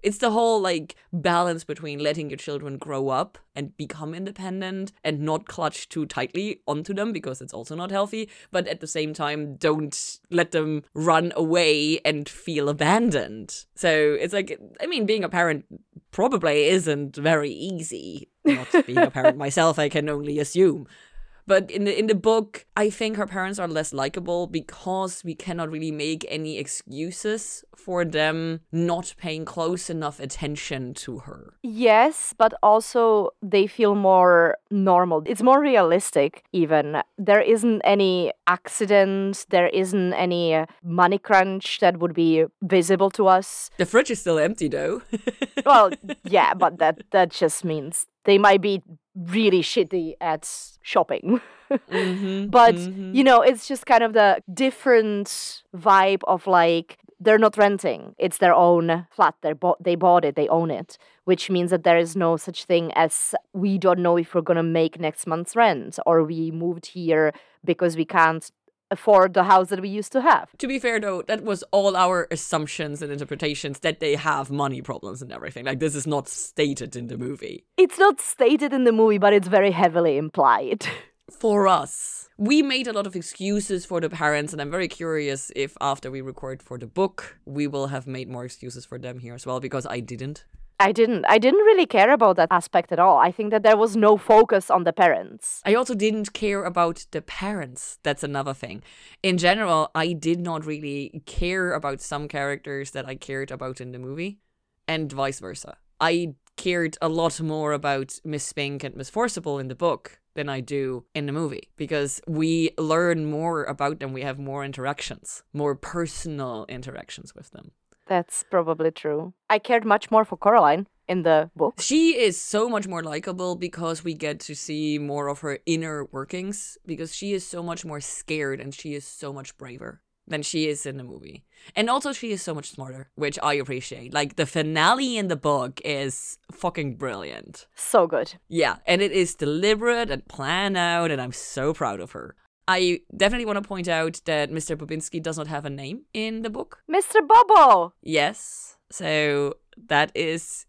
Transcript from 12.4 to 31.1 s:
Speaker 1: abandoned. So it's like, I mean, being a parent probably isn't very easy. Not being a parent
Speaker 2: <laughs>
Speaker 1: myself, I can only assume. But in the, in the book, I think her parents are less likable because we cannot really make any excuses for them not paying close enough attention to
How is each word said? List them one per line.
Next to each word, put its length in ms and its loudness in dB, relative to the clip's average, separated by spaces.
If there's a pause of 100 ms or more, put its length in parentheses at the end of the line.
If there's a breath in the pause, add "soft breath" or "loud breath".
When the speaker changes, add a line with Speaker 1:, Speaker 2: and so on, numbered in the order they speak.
Speaker 1:
abandoned. 1000 -2 (100)
So 440 2
it's 140 -4
like, 260 -4 (220)
I 60 -6
mean, 180 -2
being 180 0
a 60 -4
parent 360 0 (440)
probably 560 2
isn't 500 0
very 360 0
easy. 800 -12 (140)
Not 240 0 (200)
being 100 -2
a 140 4
parent 260 2
Speaker 2:
<laughs> 80 -6
Speaker 1:
myself, 320 2
I 100 0
can 220 -2
only 300 -4
assume. 480 2 (600 soft breath)
But 240 2
in 140 -2
the, 120 -2
in 100 0
the 80 2
book, 500 0 (120)
I 120 2
think 280 -6
her 80 -2
parents 340 -6
are 80 -4
less 260 -4
likable 540 -4
because 760 -6
we 100 -10
cannot 380 -8
really 200 -8
make 380 -6
any 280 -8
excuses 1080 -10 (100)
for 300 -4
them 560 -2 (100)
not 460 -2
paying 260 -8
close 460 -6
enough 300 -8
attention 720 -8
to 260 -12